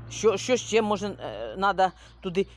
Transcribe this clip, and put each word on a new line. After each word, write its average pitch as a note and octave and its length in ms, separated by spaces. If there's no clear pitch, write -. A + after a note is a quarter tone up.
Що, G3+ 260
що B3 200
ще A3 260
може, G#3 240
е, A2 360
надо F#3+ 320
туди F#3+ 260